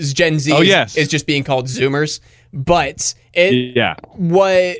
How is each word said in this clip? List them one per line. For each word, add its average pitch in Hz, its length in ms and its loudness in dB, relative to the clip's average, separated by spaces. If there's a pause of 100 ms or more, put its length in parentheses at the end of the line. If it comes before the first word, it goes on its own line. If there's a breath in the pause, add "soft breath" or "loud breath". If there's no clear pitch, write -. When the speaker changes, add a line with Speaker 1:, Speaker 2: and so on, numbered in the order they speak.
Speaker 1:
Z-, 139 140 -6
Gen 160 240 0
Z 147 140 -2
Speaker 2:
Oh, 151 100 4
Speaker 1:
is, 185 60 4
Speaker 2:
yes. 180 280 0
Speaker 1:
is 147 120 0
just 147 180 -4
being 143 160 -2
called 131 240 -4
Zoomers. 139 540 -4 (320 soft breath)
But 147 600 -2 (200)
it, 127 420 2
Speaker 2:
Yeah. 101 220 0 (160)
Speaker 1:
what, 180 680 2